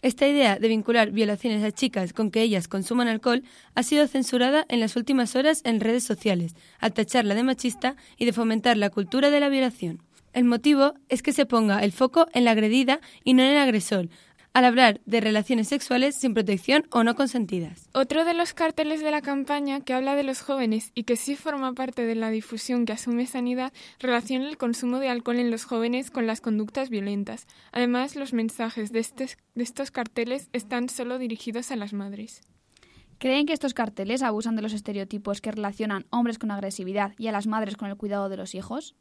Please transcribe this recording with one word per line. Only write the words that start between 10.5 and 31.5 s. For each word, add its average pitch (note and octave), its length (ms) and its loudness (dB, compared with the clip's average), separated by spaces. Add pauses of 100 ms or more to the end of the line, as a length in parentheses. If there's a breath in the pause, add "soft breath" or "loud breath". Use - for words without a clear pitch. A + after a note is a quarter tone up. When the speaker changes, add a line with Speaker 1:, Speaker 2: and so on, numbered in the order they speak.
Speaker 1:
es B3+ 140 -2
que D4 100 0
se C#4 140 4
ponga G#3+ 380 2
el G3+ 80 2
foco C4 420 4
en B3 100 4
la A#3 60 6
agredida B3 500 4 (240 loud breath)
y B3+ 100 6
no B3+ 80 8
en C4 80 6
el D4 80 6
agresor, G#3+ 500 2 (440 soft breath)
al B3+ 120 6
hablar A#3+ 400 6
de A3+ 160 0
relaciones G#3+ 480 2
sexuales C4+ 500 0
sin B3+ 140 0
protección A3 580 2
o A3+ 140 4
no A#3 100 2
consentidas. G3 760 -4
Speaker 2:
Otro C#4+ 320 2
de E4+ 80 0
los E4+ 220 -2
carteles D#4 480 -2
de D4+ 80 -2
la D4+ 100 -2
campaña C#4 640 -4
que C4 100 -6
habla C4+ 220 0
de C#4+ 80 0
los C4+ 180 -4
jóvenes A#3 540 -2
y A#3+ 100 -6
que A#3+ 120 0
sí C#4 200 -6
forma C4+ 380 -4
parte B3+ 320 -4
de A3+ 80 -2
la A3+ 160 -2
difusión A#3 560 -4
que G#3+ 80 -4
asume A#3+ 320 -4
Sanidad B3+ 440 -4 (300 loud breath)
relaciona B3+ 480 -2
el D4+ 80 -10
consumo A#3+ 420 -2
de C4+ 120 -2
alcohol A#3+ 300 -2
en A#3+ 100 0
los A3+ 160 -6
jóvenes A#3+ 440 -2
con A#3 160 -4
las A3 140 -4
conductas G#3+ 480 -4
violentas. G3+ 580 -6 (240 soft breath)
Además, B3 460 -2
los C#4 160 -8
mensajes A3+ 600 -4
de A3+ 80 0
estes-, - 360 -8 (180)
de A#3+ 80 -4
estos C4+ 280 -8
carteles A#3+ 640 -6
están A#3+ 340 -4
solo B3 300 -6
dirigidos A#3 520 -8